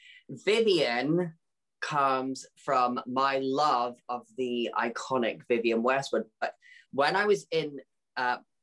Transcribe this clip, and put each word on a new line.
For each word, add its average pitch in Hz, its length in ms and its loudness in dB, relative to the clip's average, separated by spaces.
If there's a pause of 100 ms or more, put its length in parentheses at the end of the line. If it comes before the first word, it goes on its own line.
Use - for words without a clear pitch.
(300)
Vivian 165 1040 2 (480)
comes 135 640 -2 (180)
from 123 420 2
my 135 360 0
love 131 560 0 (100)
of 123 180 -8 (120)
the 120 400 -2
iconic 120 720 -2
Vivian 117 340 2
Westwood. 131 400 0 (160)
But - 140 -6 (380)
when 147 240 2
I 202 100 2
was 202 260 2
in, 151 260 -2 (380)
uh, 123 220 0 (260)